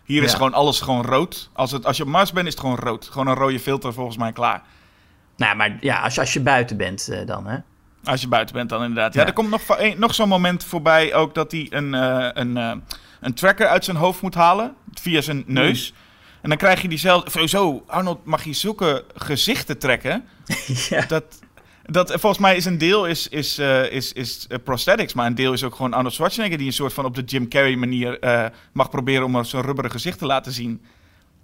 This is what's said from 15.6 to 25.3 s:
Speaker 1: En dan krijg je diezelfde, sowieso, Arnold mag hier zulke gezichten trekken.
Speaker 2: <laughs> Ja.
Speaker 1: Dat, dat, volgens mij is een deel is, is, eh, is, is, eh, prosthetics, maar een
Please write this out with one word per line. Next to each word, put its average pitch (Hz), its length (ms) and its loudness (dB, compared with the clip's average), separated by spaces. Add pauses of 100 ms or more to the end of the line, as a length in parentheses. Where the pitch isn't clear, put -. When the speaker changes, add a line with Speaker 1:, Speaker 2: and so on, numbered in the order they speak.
Speaker 1:
En 156 80 -4
dan 156 80 2
krijg 185 240 4
je 190 60 -4
diezelfde, 165 440 2
sowieso, 165 560 0
Arnold 175 380 -4
mag 156 180 -2
hier 151 120 -8
zulke 185 480 0 (120)
gezichten - 600 -4
trekken. 135 460 -2 (220)
Speaker 2:
<laughs> - 440 -4
Ja. 151 180 0
Speaker 1:
Dat, 156 160 -2 (640)
dat, 180 260 0
volgens 202 300 2
mij 190 140 6
is 170 100 0
een 180 120 0
deel 185 280 4
is, 170 240 -2
is, - 280 -4
eh, 135 340 2
is, 127 220 -6
is, - 340 -10
eh, 123 160 -6
prosthetics, 170 500 0
maar 120 120 0
een 120 100 0